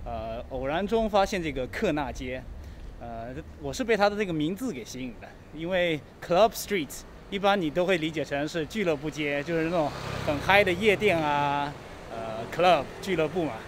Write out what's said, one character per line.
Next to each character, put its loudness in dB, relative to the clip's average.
呃， -6
偶 -4
然 0
中 2
发 6
现 -2
这 -2
个 -2
克 0
纳 -2
街， -6
呃， -10
我 -4
是 -4
被 4
它 6
的 -4
这 2
个 -2
名 2
字 -6
给 -8
吸 -10
引 -6
的， -14
因 -8
为 2
Club 6
Street -4
一 -4
般 4
你 0
都 0
会 2
理 -2
解 -4
成 -2
是 -2
俱 -4
乐 2
部 -4
街， -2
就 0
是 2
那 0
种 2
很 0
嗨 6
的 4
夜 4
店 4
啊， 2
呃， -8
club 6
俱 -2
乐 2
部 0
嘛。 -2